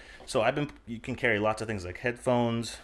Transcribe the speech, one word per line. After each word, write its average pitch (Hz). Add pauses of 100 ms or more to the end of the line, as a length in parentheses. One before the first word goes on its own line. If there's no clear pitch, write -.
(280)
So 120
I've 123
been, 147 (160)
you 113
can 123
carry 110
lots 107
of 110
things 101
like 90
headphones. 120